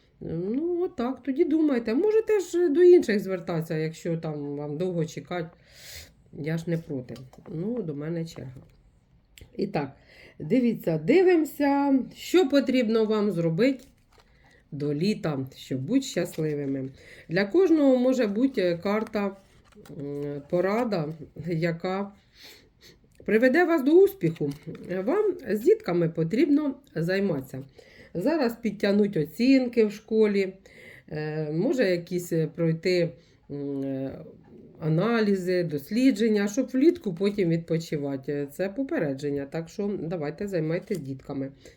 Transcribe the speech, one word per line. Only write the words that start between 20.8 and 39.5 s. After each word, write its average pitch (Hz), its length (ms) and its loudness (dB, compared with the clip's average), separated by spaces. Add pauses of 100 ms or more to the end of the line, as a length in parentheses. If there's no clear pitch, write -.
яка 180 640 -2 (1120)
приведе 247 380 4
вас 320 200 2
до 277 80 2
успіху. 175 600 4 (520)
Вам 392 320 2 (120)
з 220 100 0
дітками 175 500 2
потрібно 269 640 2 (200)
займатися. 165 680 -2 (500)
Зараз 240 480 0
підтягнуть 202 560 2
оцінки 240 680 4
в 208 60 -2
школі, 208 600 0 (560)
е, 151 420 -4
може 208 380 2
якісь, 175 440 -4
е, 160 140 2
пройти, 170 640 0 (420)
м, 143 320 -6
е, 135 360 -6 (600)
аналізи, 185 840 0
дослідження, 208 840 2
щоб 226 200 -2
влітку 262 480 2
потім 196 340 0
відпочивати. 147 1000 -4
Це 185 180 -4
попередження, 147 760 -4
так 165 240 -8